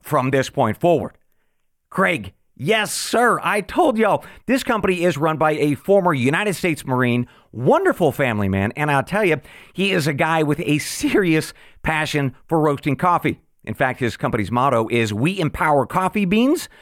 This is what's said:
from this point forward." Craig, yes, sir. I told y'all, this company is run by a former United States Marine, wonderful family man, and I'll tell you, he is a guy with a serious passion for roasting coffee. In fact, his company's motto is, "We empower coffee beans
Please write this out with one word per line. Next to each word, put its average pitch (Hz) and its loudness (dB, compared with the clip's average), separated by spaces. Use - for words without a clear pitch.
from 131 -2
this 135 0
point 127 0
forward." 160 0
Craig, 170 -2
yes, 202 -2
sir. 226 0
I 196 -2
told 269 0
y'all, 202 2
this 254 0
company 190 -2
is 175 2
run 156 0
by 156 2
a 147 0
former 185 2
United 151 0
States 165 -4
Marine, 123 0
wonderful 185 2
family 107 0
man, 98 0
and 151 -2
I'll 139 2
tell 208 -2
you, 156 0
he 190 -2
is 165 0
a 156 -2
guy 160 0
with 147 0
a 151 0
serious 185 0
passion 151 -2
for 160 2
roasting 143 0
coffee. 175 0
In 110 -10
fact, 127 -2
his 117 -2
company's 113 -4
motto 120 0
is, 113 0
"We 170 -2
empower 147 0
coffee 185 -2
beans 247 0